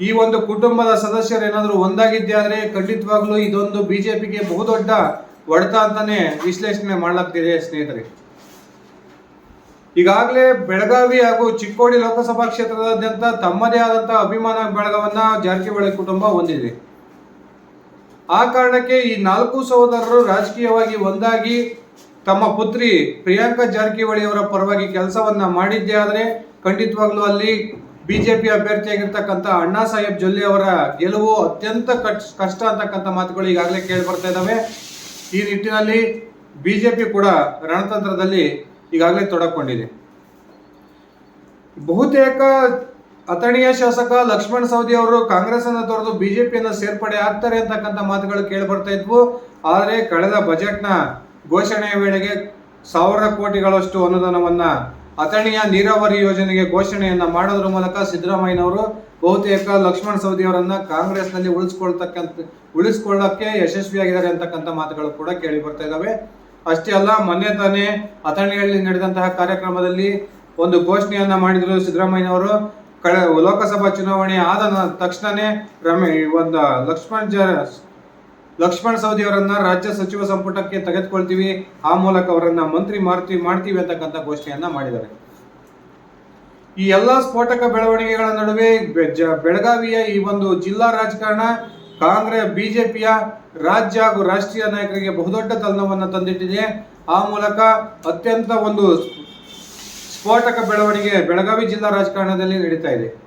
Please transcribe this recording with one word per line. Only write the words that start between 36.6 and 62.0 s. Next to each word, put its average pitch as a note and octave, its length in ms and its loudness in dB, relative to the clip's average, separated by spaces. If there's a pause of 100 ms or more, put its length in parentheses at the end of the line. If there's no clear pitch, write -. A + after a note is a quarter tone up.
ಬಿ F3 100 0
ಜೆ A3 180 2
ಪಿ A#3 140 0
ಕೂಡ G3+ 220 2 (400)
ರಣತಂತ್ರದಲ್ಲಿ F#3+ 1080 -2 (180)
ಈಗಾಗಲೇ F3 340 2
ತೊಡಕೊಂಡಿದೆ. D3+ 760 -4 (1800)
ಬಹುತೇಕ C4 540 4 (880)
ಅಥಣಿಯ B3 420 2
ಶಾಸಕ A#3+ 400 2 (120)
ಲಕ್ಷ್ಮಣ A3 400 0
ಸವದಿ A#3 320 0
ಅವರು A3+ 300 4
ಕಾಂಗ್ರೆಸ್ A3+ 400 0
ಅನ್ನು A#3 220 -2
ತೊರೆದು A3 240 -2
ಬಿ F#3+ 160 -2
ಜೆ A#3+ 200 0
ಪಿಯನ್ನು A3+ 240 -2
ಸೇರ್ಪಡೆ G#3 440 -4
ಆಗ್ತಾರೆ G#3+ 440 0
ಅಂತಕ್ಕಂಥ G#3 400 -4
ಮಾತುಗಳು G3 440 -2
ಕೇಳಿ G3 240 -4
ಬರ್ತಾ G3 220 -4
ಇದ್ವು. A3+ 600 0 (140)
ಆದರೆ G3+ 400 2
ಕಳೆದ F3+ 280 0
ಬಜೆಟ್ನ G3+ 540 -2 (640)
ಘೋಷಣೆಯ G#3 500 0
ವೇಳೆಗೆ G3 540 -2 (380)
ಸಾವಿರ G#3 380 2
ಕೋಟಿಗಳಷ್ಟು F#3+ 760 0
ಅನುದಾನವನ್ನ F3 560 2 (560)
ಅಥಣಿಯ G#3+ 420 0 (100)
ನೀರಾವರಿ G3+ 500 4
ಯೋಜನೆಗೆ F#3+ 500 2
ಘೋಷಣೆಯನ್ನ F#3+ 520 0
ಮಾಡೋದ್ರ F#3+ 440 0
ಮೂಲಕ F#3 360 -2
ಸಿದ್ದರಾಮಯ್ಯನವರು F#3 1000 -2 (180)
ಬಹುತೇಕ G3 480 2
ಲಕ್ಷ್ಮಣ G3 440 0
ಸವದಿ F#3+ 300 -2
ಅವರನ್ನ F3+ 300 0
ಕಾಂಗ್ರೆಸ್ನಲ್ಲಿ F#3 720 -4
ಉಳಿಸ್ಕೊಳ್ತಕ್ಕಂಥ, F3 1000 -4 (280)